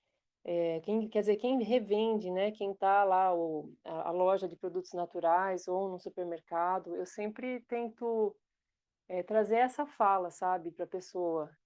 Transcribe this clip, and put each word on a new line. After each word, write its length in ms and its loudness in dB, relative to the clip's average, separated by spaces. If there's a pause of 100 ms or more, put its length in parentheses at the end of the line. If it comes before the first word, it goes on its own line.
(440)
é, 360 0
quem, 280 -2
quer 120 0
dizer, 160 4
quem 260 0
revende, 680 0
né, 200 0
quem 240 -6
tá 280 4
lá, 320 4
o, 380 -2 (100)
a, 260 -8
a 20 -2
loja 360 2
de 100 -8
produtos 360 -8
naturais 760 0
ou 220 -2
no 100 -8
supermercado, 960 -4
eu 120 -6
sempre 540 -8
tento, 760 -2 (720)
é, 140 -4
trazer 340 2
essa 300 0
fala, 440 2
sabe, 400 -2
pra 160 -8
pessoa. 640 -4 (160)